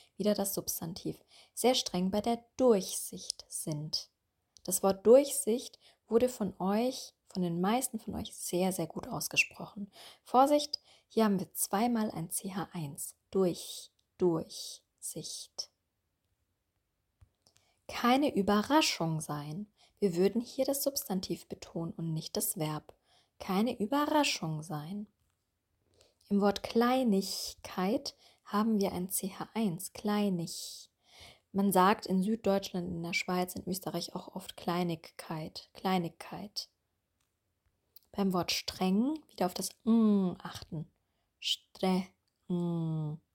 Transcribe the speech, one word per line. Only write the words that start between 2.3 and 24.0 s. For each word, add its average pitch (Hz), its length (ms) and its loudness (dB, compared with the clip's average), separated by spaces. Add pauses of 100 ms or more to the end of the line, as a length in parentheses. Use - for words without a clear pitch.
Durchsicht - 880 2
sind. - 640 -6 (520)
Das - 200 -4
Wort 190 240 2
Durchsicht 254 720 6 (280)
wurde 233 220 4
von 202 300 -4
euch, 214 560 -2 (140)
von - 120 -4
den 175 220 0
meisten 226 360 0
von - 160 -10
euch - 220 -8
sehr, 180 360 0
sehr 170 140 -2
gut - 220 -10
ausgesprochen. - 840 -4 (320)
Vorsicht, 277 600 4 (260)
hier 226 160 2
haben 202 160 4
wir - 140 -6
zweimal 220 560 0
ein 165 200 -6
C 190 240 -6
H 190 180 -6
eins. 156 420 -8 (160)
Durch, - 600 0 (280)
Durchsicht. - 1500 -4 (2250)
Keine 254 480 2
Überraschung 202 840 2
sein. 151 440 -8 (320)
Wir 190 160 2
würden 196 280 2
hier 262 240 -4
das 277 160 -2
Substantiv 190 640 -4
betonen - 500 -8
und 165 160 -4
nicht 160 240 -4
das - 220 -2
Verb. 151 340 -4 (480)
Keine 220 400 0
Überraschung 277 840 0